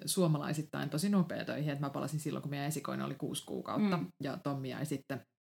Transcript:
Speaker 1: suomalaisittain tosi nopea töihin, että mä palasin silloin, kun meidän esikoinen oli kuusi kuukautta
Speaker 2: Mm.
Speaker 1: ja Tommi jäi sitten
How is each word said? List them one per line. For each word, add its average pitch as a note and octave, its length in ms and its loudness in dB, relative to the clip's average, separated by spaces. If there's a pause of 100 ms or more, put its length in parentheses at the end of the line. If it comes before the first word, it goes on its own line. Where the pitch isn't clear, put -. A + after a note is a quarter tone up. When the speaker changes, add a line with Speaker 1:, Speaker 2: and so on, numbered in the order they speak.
Speaker 1:
suomalaisittain D3 840 2
tosi D3+ 200 0
nopea G3 360 4
töihin, C#3+ 260 0
että C#3+ 140 0
mä C#3 40 0
palasin D3 300 -2
silloin, D3 220 -2
kun C#3+ 80 -6
meidän C#3+ 180 -2
esikoinen C3+ 380 -2
oli C#3 100 -4
kuusi - 300 -4
kuukautta F#3 520 2
Speaker 2:
Mm. E3+ 100 0 (160)
Speaker 1:
ja C#3 140 -2
Tommi C3+ 320 -2
jäi B2+ 160 -4
sitten C3+ 360 -4 (220)